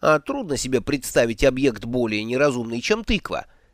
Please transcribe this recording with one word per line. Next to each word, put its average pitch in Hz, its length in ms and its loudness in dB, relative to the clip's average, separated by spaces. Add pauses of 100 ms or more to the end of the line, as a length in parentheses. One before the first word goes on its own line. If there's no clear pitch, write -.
а 156 180 4
трудно 202 380 -4
себе 127 240 0
представить 127 640 0
объект 127 420 2
более 117 380 -2
неразумный, 120 580 0
чем 214 220 -2
тыква, 180 420 -4 (280)